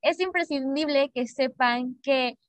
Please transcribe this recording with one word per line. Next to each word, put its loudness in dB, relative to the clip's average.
es 4
imprescindible 0
que -4
sepan -2
que 0